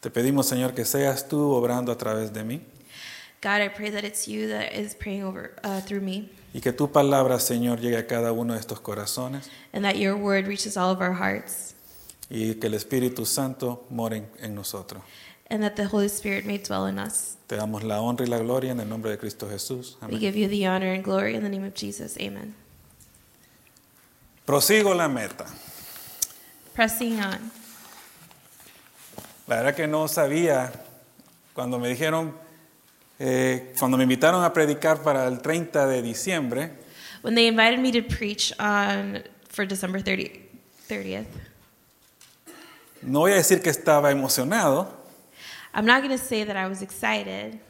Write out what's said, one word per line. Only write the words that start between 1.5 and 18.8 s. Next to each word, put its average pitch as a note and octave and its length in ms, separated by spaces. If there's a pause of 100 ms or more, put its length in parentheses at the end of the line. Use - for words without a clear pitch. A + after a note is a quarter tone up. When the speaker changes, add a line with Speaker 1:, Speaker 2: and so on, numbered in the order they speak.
Speaker 1:
obrando B2 400
a A#2 60
través A2 340
de G#2+ 120
mí B2+ 180 (800)
Speaker 2:
God, G3+ 200
I G3+ 80
pray G#3 200
that G#3 140
it's G#3+ 240
you G#3+ 220
that G#3+ 240
is G#3 200
praying G3 300
over, F#3+ 280 (120)
uh, G3 180
through G3 200
me, G3 280 (240)
Speaker 1:
y B2 80
que B2 100
tu C#3+ 200
palabra, C3+ 480
Señor, A#2+ 420
llegue A#2+ 160
a A2+ 80
cada A#2 260
uno A#2 220
de A2 60
estos G#2+ 220
corazones B2+ 680 (240)
Speaker 2:
and G3+ 100
that G3 140
your G3 180
word G3 320
reaches G3+ 300
all F#3 140
of F#3 100
our F#3 120
hearts G3 600 (560)
Speaker 1:
y A2+ 300
que A#2 80
el G#2+ 80
Espíritu B2 500
Santo B2+ 640
more A2+ 280
en, G#2+ 100 (120)
en G#2+ 140
nosotros. G2 480 (480)
Speaker 2:
and G#3+ 140
that G#3 120
the G#3 100
Holy G3+ 220
Spirit G3+ 380
may G3+ 140
dwell F#2+ 260
in G2 140
us. - 380 (100)
Speaker 1:
Te G#2+ 100
damos G#2+ 260
la G#2+ 180
honra A#2+ 240
y A#2+ 40
la A#2 100
gloria B2+ 320
en B2 80
el G#2+ 80